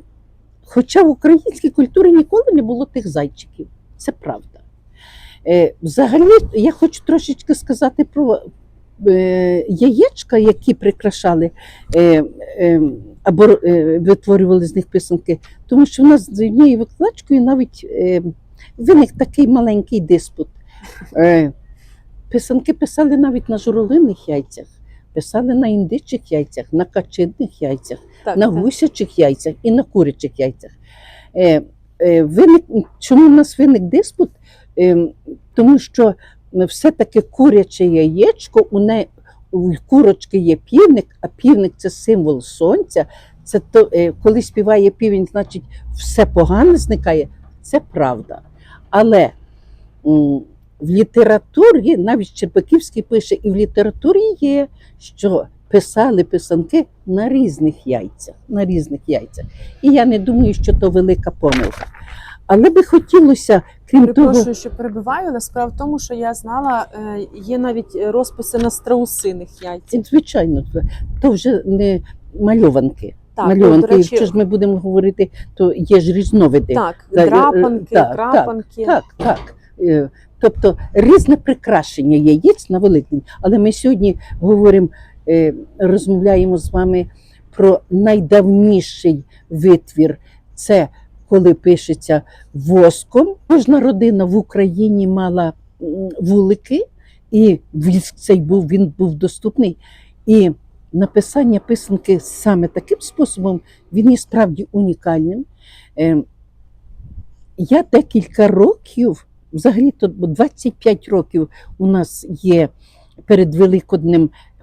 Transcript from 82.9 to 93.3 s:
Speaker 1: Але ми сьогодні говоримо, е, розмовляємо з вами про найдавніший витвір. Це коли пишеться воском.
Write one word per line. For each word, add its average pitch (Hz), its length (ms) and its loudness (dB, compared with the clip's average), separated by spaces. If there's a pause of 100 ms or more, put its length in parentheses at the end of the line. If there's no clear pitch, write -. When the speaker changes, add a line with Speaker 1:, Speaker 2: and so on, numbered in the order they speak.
Speaker 1:
Але 202 180 0
ми 208 140 2
сьогодні 202 460 -2 (220)
говоримо, 196 480 4 (400)
е, 160 260 0 (240)
розмовляємо 185 800 0
з - 140 -10
вами 180 340 -2 (500)
про 190 240 2 (100)
найдавніший 196 1300 0 (260)
витвір. 160 680 0 (360)
Це 185 340 0 (400)
коли 180 260 4
пишеться 165 680 -2 (320)
воском. 180 800 2 (140)